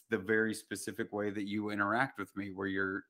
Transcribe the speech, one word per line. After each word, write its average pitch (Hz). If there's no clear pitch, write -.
the 113
very 110
specific 110
way 104
that 101
you 104
interact 104
with 98
me, 98
where 95
you're, 98